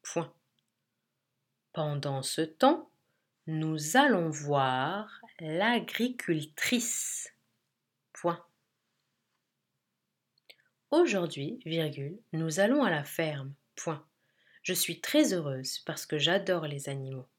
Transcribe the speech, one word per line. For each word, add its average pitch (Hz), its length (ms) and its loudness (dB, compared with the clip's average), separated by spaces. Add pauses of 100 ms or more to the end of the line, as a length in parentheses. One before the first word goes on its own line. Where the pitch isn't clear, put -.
Point. - 280 -6 (1400)
Pendant 143 480 -4
ce - 200 -4
temps, 269 500 2 (560)
nous 156 500 0
allons 202 320 6
voir 143 920 0 (200)
l'agricultrice. 202 1900 -2 (800)
Point. 170 320 -4 (2500)
Aujourd'hui, 208 720 2
virgule, 156 540 -4 (140)
nous 160 260 0
allons 254 240 6
à 196 80 4
la 147 120 0
ferme. 143 500 -4 (220)
Point. 151 300 -6 (560)
Je 185 120 -4
suis 170 280 -2
très 285 320 4
heureuse 139 460 -4
parce - 260 -8
que 151 140 -2
j'adore 175 480 2
les 143 220 -8
animaux. 135 380 -8 (120)